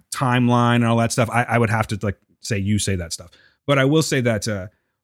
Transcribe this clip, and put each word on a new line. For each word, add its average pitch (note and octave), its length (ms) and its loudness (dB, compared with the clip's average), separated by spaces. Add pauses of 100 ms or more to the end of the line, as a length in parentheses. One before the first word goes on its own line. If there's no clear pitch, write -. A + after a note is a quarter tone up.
(100)
timeline A#2+ 680 2
and A#2+ 100 2
all A#2 100 2
that A#2 160 0
stuff, A#2 180 0
I, A#2+ 140 0
I A#2 140 0
would A#2 120 2
have A2 180 0
to, G#2+ 140 -6
like, G2+ 140 -4 (240)
say, - 180 -6
you G2+ 200 0
say G2 180 -2
that E2+ 160 -8
stuff. F2 180 -14 (360)
But C#3 120 0
I C3 60 2
will D#3 180 4
say C3+ 200 -2
that, A2+ 260 -2
uh, G2+ 200 -6 (360)